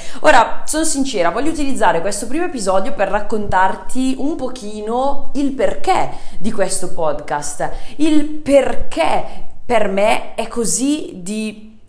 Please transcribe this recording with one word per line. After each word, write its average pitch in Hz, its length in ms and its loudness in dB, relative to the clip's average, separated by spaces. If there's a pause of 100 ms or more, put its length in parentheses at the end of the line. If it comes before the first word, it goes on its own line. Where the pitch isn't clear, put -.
(200)
Ora, 269 440 4
sono 311 200 0
sincera, 262 460 0
voglio 285 200 -2
utilizzare 240 520 0
questo 202 260 -4
primo 311 160 0
episodio 202 480 0
per 196 160 0
raccontarti 208 1080 0
un 302 200 -2
pochino 240 960 0
il 277 200 0
perché 277 560 0 (280)
di 220 140 4
questo 180 420 2
podcast, 151 720 -2 (280)
il 302 300 4
perché - 1200 2 (200)
per 214 220 2
me 202 480 -2
è 214 100 -6
così 247 680 -4
di 214 720 -10